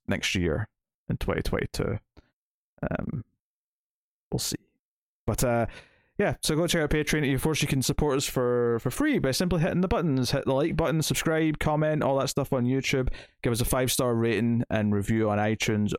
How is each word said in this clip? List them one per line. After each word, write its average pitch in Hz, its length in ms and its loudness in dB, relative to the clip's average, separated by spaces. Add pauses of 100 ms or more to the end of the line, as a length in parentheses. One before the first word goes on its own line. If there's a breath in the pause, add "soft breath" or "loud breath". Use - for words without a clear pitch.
next - 280 -2
year 87 340 0 (400)
in - 80 -2
twenty - 260 -2
twenty-two. - 560 -4 (840 soft breath)
Um, - 420 -6 (1080)
we'll - 80 -4
see. - 180 -6 (680)
But, 107 160 -2
uh, 117 240 2 (520 loud breath)
yeah, 175 240 0
so 156 140 0
go 175 100 0
check 170 160 0
out 147 80 0
Patreon. 151 440 0
Of 127 80 -2
course, 156 180 0
you 151 80 0
can 135 140 0
support 143 340 0
us 139 100 0
for, 120 540 2
for 131 100 -2
free 285 280 0
by 175 140 0
simply 180 280 0
hitting 175 220 0
the 185 60 0
buttons. 156 420 0
Hit 143 160 0
the 135 80 2
like 156 200 0
button, 160 280 0
subscribe, 160 560 0
comment, 151 440 0
all 135 160 2
that 127 120 -2
stuff 143 240 -2
on 123 100 2
YouTube. 131 460 0 (320 loud breath)
Give 123 100 2
us 113 80 0
a 123 60 0
five-star 127 480 0
rating 117 560 2
and 104 240 2
review 107 340 2
on 104 80 2
iTunes 104 640 0